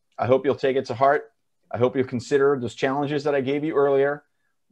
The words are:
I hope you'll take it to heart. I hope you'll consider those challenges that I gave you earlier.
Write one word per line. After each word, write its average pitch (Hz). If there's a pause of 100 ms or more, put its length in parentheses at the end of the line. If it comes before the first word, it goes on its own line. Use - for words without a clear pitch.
(160)
I 110
hope 131
you'll 131
take 135
it 131
to 123
heart. 139 (400)
I 104
hope 123
you'll 127
consider 139
those 117
challenges 143
that 147
I 139
gave 143
you 156
earlier. 143 (480)